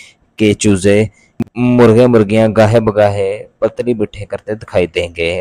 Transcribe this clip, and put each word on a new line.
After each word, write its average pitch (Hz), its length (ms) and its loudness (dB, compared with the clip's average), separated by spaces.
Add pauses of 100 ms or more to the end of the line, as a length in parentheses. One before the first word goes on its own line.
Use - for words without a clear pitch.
(380)
कि 107 160 2
चूजे, 101 560 0 (480)
मुर्गे, 120 480 4
मुर्गियां 110 500 2
गाहे 110 240 4
बगाहे 101 520 -2 (280)
पतली 117 340 -4
बिठे 104 300 -8
करते 101 300 -10
दिखाई 101 340 -4
देंगे। 85 420 -6 (100)